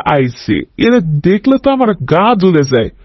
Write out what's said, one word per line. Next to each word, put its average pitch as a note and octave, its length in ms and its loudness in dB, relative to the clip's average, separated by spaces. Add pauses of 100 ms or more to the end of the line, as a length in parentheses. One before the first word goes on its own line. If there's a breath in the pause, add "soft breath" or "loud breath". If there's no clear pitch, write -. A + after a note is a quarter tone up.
আইছে। B2+ 480 -2 (240)
এরা A#3+ 220 2
দেখলে F3+ 580 0
তো C#4 140 0
আমার B3+ 220 0
গা F3+ 420 0
জ্বলে F3 280 2
যায়। B2 260 -2 (160)